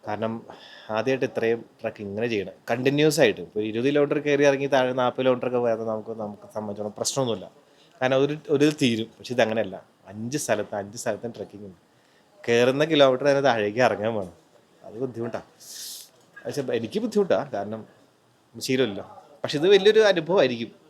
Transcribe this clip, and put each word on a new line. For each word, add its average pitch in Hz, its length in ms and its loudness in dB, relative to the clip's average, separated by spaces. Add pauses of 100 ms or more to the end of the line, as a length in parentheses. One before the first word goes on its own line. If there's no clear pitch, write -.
കാരണം 110 260 -4 (640)
ആദ്യമായിട്ട് 127 320 0
ഇത്രയും 113 300 0 (220)
ട്രക്കിംഗ് 110 300 -8
ഇങ്ങനെ 107 220 -4
ചെയ്യണം 95 220 -4 (160)
കണ്ടിന്യുവസ് 143 520 2
ആയിട്ട്. 95 240 4
ഇപ്പോൾ 107 220 -4
ഇരുപത് 117 200 -2
കിലോമീറ്റർ 147 360 2
കയറി 143 240 2
ഇറങ്ങി 139 260 0
താഴെ 127 240 2
നാൽപത് 123 220 0
കിലോമീറ്റർ 127 280 2
ഒക്കെ 123 160 0
പോയാൽ 113 140 0 (140)
നമുക്ക്, 110 200 -8 (100)
നമുക്ക് 104 220 -12 (100)
സംബന്ധിച്ചോളം 104 440 -8
പ്രശ്നമൊന്നുമില്ല, 113 460 -2 (540)
കാരണം 131 260 2
ഒരു, 147 100 -2 (200)
ഒരു 139 120 4
ഇത് 156 160 2
തീരും. 113 340 0
പക്ഷെ - 200 -10
ഇതങ്ങനെയല്ല, 110 380 0 (360)
അഞ്ച് 117 340 -6
സ്ഥലത്ത്, 104 360 -2
അഞ്ച് 101 220 -12
സ്ഥലത്തും 110 360 -6
ട്രക്കിംഗ് 101 300 -14
ഉണ്ട്. 92 120 -20 (680)
കയറുന്ന 123 360 4 (100)
കിലോമീറ്റർ 139 380 6
തന്നെ 139 180 2
താഴേക്ക് 110 400 2
ഇറങ്ങാൻ 107 300 0
വേണം, 90 180 -10 (480)
അത് 101 180 -18
ബുദ്ധിമുട്ടാണ്. 117 460 -8 (960)
പക്ഷെ 123 160 -6 (160)
എനിക്ക് 117 260 -4
ബുദ്ധിമുട്ടാണ്, 190 440 0 (100)
കാരണം 104 240 -8 (840)
ശീലമില്ല. 123 360 0 (400)
പക്ഷെ - 180 -4
ഇത് 160 140 2
വലിയൊരു 208 360 6
അനുഭവമായിരിക്കും 156 640 0 (180)